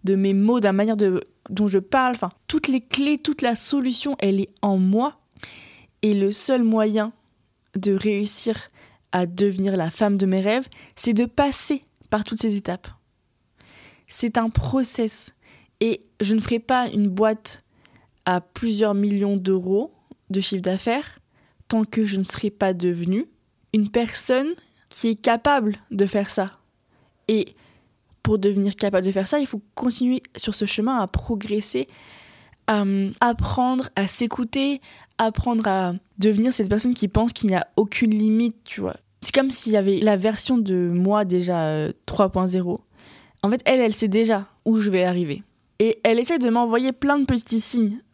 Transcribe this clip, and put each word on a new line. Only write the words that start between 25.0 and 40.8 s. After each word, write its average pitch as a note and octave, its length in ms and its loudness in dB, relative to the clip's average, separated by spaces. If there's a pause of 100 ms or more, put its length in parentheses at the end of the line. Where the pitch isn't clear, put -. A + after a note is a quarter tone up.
est A3+ 80 2
capable G#3+ 640 2 (120)
de G3+ 160 2
faire G3+ 240 -2
ça. F#3+ 300 -4 (680)
Et G#3+ 280 0 (680)
pour G#3+ 160 2
devenir G3 380 2
capable G3 300 0
de G3 60 0
faire F#3+ 160 -2
ça, D4 120 0
il C4+ 80 -2
faut G3+ 140 -8 (120)
continuer B3 480 -2 (140)
sur - 180 -6
ce G#3 120 -2
chemin A3+ 340 -2
à F#3+ 80 -2
progresser, G#3+ 800 -4 (800)
à, G#3 160 0
euh, G3 260 0 (100)
apprendre B3+ 760 0
à D4 120 0
s'écouter, C4+ 760 -2 (360)
apprendre A3+ 500 0
à F#3+ 260 0 (260)
devenir A3 340 4
cette G3 160 -2
personne A3 240 0
qui G#3 140 -2
pense A3+ 260 0
qu'il G#3+ 160 -2
n'y F#3 60 2
a - 200 -2
aucune G#3+ 420 2
limite, A3 460 2
tu - 180 -12
vois. F#3 140 -6 (260)
C'est - 120 -2
comme C4+ 180 2
s'il A3+ 220 -2
y G#3+ 40 4
avait G3 200 2
la G#3+ 180 4
version G#3+ 420 0
de F#3 360 0